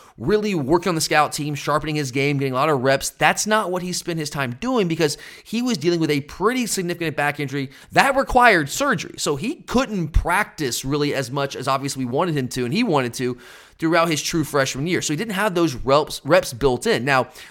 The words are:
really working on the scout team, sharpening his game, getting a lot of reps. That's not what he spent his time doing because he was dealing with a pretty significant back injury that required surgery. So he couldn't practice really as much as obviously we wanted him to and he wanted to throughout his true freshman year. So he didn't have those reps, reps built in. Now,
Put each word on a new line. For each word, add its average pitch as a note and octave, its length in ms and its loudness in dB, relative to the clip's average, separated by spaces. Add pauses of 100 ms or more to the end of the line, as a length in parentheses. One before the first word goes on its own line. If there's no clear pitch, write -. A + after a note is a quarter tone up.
(160)
really G3+ 380 0
working E3 360 0
on E3+ 40 2
the D#3+ 60 -2
scout D3 320 2
team, D3 240 -4
sharpening D3+ 400 -2
his C#3+ 160 -2
game, C#3 260 0
getting C3+ 140 -2
a B2+ 40 -2
lot D3 120 2
of C#3 140 2
reps. C3+ 280 2
That's E3+ 340 2
not G#3+ 280 0
what F3+ 100 -4
he F3+ 100 -8
spent E3 280 -6
his D3 100 -6
time B2+ 300 -4
doing A#3 260 0
because E3 320 0 (240)
he A3 180 -4
was B3 160 -2
dealing E3+ 220 0
with D#3 140 0
a C#3+ 80 0
pretty A3 460 -2
significant E3+ 500 -4
back D3 240 -2
injury C3+ 300 -6 (200)
that A3+ 240 4
required A#3 560 4
surgery. - 480 -2
So D#3 160 -2
he G#3+ 220 -4
couldn't G3+ 520 -2
practice D#3+ 760 0
really C#3+ 280 0
as A#2+ 200 -4
much C#3 240 -4
as C3 100 -6
obviously C3+ 380 -2
we A#2+ 80 -4
wanted D#3+ 240 0
him C3 120 -2
to B2+ 160 -4
and A#2+ 80 -4
he A3 120 2
wanted C#3 300 0
to B2 220 -4 (420)
throughout E3 300 2
his D3+ 140 0
true D#3+ 220 -2
freshman C3+ 420 -2
year. E3 160 0
So - 100 -2
he D3 60 -2
didn't A3+ 160 -4
have G3 200 0
those E3 200 2
reps, C3+ 500 0
reps E3+ 300 2
built B2 320 0
in. D3+ 180 0
Now, C3 240 2 (220)